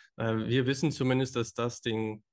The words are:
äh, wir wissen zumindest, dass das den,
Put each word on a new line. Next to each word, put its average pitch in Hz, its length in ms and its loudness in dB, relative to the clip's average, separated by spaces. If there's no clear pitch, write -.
äh, 113 200 0
wir 117 300 2
wissen 139 240 2
zumindest, 131 460 0
dass 117 160 -2
das 120 300 -4
den, 110 500 -4